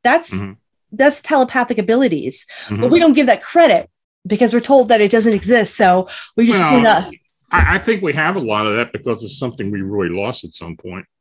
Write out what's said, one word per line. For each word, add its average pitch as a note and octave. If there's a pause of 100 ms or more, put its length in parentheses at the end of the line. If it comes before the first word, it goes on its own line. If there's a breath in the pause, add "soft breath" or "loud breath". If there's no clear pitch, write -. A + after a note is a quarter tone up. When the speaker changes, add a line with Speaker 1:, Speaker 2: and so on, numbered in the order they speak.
Speaker 1:
That's D#4+
Speaker 2:
Mm-hmm. G2+ (400)
Speaker 1:
That's C4+
telepathic B3+
abilities. G3+ (220 loud breath)
But G#3
Speaker 2:
Mm-hmm. A#3
Speaker 1:
we E4+
don't D#4+
give C#4
that A3
credit C4+ (380)
because G#3
we're A#3+
told B3+
that A3+
it G#3
doesn't A3+
exist. G#3
So F#3 (280 loud breath)
we A#3
just G#3
Speaker 2:
Well, E3
Speaker 1:
put B2+
it A#3
up. F#3+ (380)
Speaker 2:
I, E3+
I F#3+
think G3+
we D#3+
have D#3+
a F#3+
lot G#2+
of G#2
that A#2
because A2
it's G#2+
something A#2
we G2+
really F#2+
lost G2+
at E2
some E2+
point. F2+ (140)